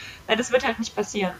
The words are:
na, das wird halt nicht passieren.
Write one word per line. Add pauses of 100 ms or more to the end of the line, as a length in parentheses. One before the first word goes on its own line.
(260)
na,
das
wird
halt
nicht
passieren.